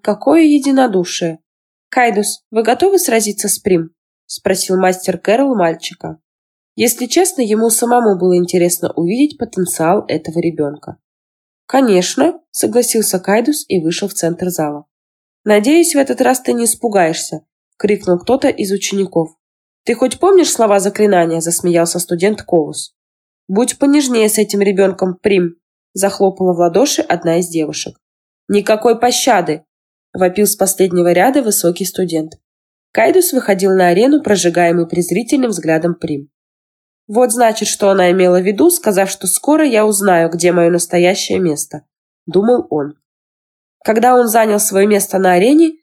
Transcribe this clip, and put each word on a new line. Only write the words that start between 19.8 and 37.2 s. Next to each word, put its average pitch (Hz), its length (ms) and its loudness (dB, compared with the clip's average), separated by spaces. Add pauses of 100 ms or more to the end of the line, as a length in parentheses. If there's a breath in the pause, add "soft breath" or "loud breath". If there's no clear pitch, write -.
«Ты 240 100 -2
хоть - 240 -2
помнишь 370 320 4
слова 208 300 2
заклинания?» 185 600 0
засмеялся 170 580 0
студент 175 440 -2
Ковус. 156 520 -4 (540)
«Будь 220 300 -2
понежнее 262 500 2
с - 80 -4
этим 208 240 0
ребёнком, 190 560 0
Прим», 180 400 -2 (380)
захлопала 190 580 0
в 170 60 -4
ладоши 175 420 0
одна 175 380 -2
из 175 100 -4
девушек. 156 500 -8 (500)
«Никакой 214 500 0
пощады!» 208 680 0 (480)
вопил 185 340 0
с - 80 -2
последнего 180 580 0
ряда 254 300 2
высокий 185 440 -2
студент. 160 480 -6 (580)
Кайдус 339 400 2
выходил 196 420 0
на 185 140 4
арену, 254 340 2
прожигаемый 175 640 0
презрительным 226 640 -2
взглядом 170 440 -2
Прим. 147 360 -8 (800)
«Вот, 240 240 2